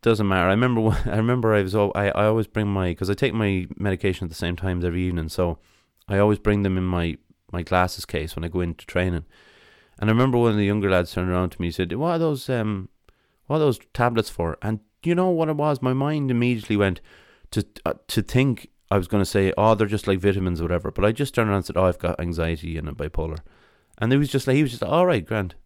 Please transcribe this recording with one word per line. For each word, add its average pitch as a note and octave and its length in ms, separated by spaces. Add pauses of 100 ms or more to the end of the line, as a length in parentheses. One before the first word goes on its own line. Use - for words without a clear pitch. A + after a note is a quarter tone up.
Doesn't G#2+ 260
matter. F#2 180
I F#2+ 60
remember A#2 280
when, A2 160
<laughs> - 100
I - 100
remember A2+ 380
I G#2 80
was F#2 120
al-, G#2 200
I, G2 160
I G#2 160
always A2 200
bring G#2 220
my, F#2+ 260
'cause F#2+ 160
I G2+ 40
take C3 200
my G2 320 (100)
medication F#2+ 500
at - 40
the E2 40
same F2 220
times F2+ 280
every F2 180
evening, E2+ 280
so F2 280 (500)
I G2 100
always G#2 200
bring G#2 240
them F#2 140
in F#2 80
my, F2 320 (360)
my F2 100
glasses F2+ 420
case D#2 320
when D#2+ 80
I E2+ 40
go F2+ 120
into E2+ 260
training. F2+ 380 (760)
And G#2 100
I A2 40
remember B2 260
one A#2 140
of G#2 40
the G#2 80
younger G2+ 260
lads F2+ 220
turned F2+ 180
around F2+ 200
to - 100
me E2+ 80
and E2 60
said, F2 180
"What D3+ 200
are E3 60
those, D3+ 300
um, G#2+ 400 (580)
what D3 100
are D#3+ 40
those C#3 200 (120)
tablets A#2+ 380
for?" E2 320
And G#2+ 180 (220)
you E3+ 120
know F#3 140
what E3 200
it D#3 80
was? D3 260
My B2+ 100
mind C#3 380
immediately A#2+ 460
went G2 260 (480)
to, G#2 160 (180)
uh, - 100 (120)
to - 160
think B2+ 460 (220)
I G2 60
was F2+ 120
gonna G2+ 180
say, F#2+ 320
"Oh, A2 160
they're G#2+ 120
just G2+ 200
like F#2+ 140
vitamins F#2 400
or E2+ 40
whatever." E2+ 260
But F#2 140
I G#2+ 80
just C3+ 220
turned A2 160
around G2 80
and F2+ 80
said, - 100
"Oh, F#2 80
I've F2+ 140
got E2+ 220
anxiety E2 580
and D#2 100
a C#2+ 40
bipolar." D#2 480 (580)
And A2+ 140
he C#3 60
was D3 120
just C3+ 160
like, C3 100
he D3+ 60
was C3+ 80
just A#2 120
like, - 80
"All E3+ 140
right, B2+ 220
grand." G2 400